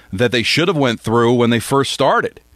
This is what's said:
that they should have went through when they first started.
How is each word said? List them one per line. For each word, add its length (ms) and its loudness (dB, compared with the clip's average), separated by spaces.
that 180 -2
they 120 0
should 260 -2
have 80 -2
went 240 0
through 320 2
when 180 2
they 80 2
first 340 -2
started. 480 0